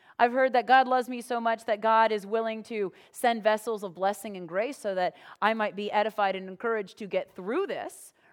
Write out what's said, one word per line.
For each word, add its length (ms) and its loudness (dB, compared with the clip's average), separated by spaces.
I've 120 4
heard 200 2
that 140 2
God 200 8
loves 220 2
me 120 -8
so 200 -4
much 240 -2
that 160 -2
God 320 4
is 120 -2
willing 400 -2
to 280 -4
send 320 0
vessels 400 0
of 120 -8
blessing 420 -2
and 100 -10
grace 320 -4
so 160 -4
that 220 -2
I 100 2
might 220 -2
be 160 -6
edified 460 0
and 120 -10
encouraged 500 -6
to 100 -10
get 260 -4
through 320 -4
this, 460 -10